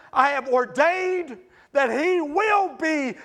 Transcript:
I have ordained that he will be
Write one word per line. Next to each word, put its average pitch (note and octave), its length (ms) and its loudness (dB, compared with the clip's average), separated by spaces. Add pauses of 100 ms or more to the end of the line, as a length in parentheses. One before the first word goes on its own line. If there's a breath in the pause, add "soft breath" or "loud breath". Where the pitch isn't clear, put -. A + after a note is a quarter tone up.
(120)
I C4 180 2
have C4+ 200 -4
ordained E4 880 0 (340 soft breath)
that C#4 200 2
he E4+ 300 0
will F#4 540 0
be C#4+ 480 -2